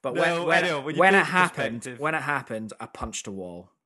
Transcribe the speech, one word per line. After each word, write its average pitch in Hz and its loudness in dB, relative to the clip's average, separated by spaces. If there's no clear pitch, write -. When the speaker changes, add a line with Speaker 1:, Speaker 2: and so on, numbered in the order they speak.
Speaker 1:
But 131 -4
when, 165 2
Speaker 2:
No, 170 0
Speaker 1:
when, 170 4
Speaker 2:
I 180 0
know, 147 -2
when 151 -6
you 180 -2
Speaker 1:
when 190 8
Speaker 2:
put 196 6
Speaker 1:
it - -
Speaker 2:
it 185 6
in 156 2
Speaker 1:
happened, 151 0
Speaker 2:
perspective. 123 -12
Speaker 1:
when 156 -2
it 147 -2
happened, 127 -4
I 113 -10
punched - -10
a 107 -10
wall. 90 -12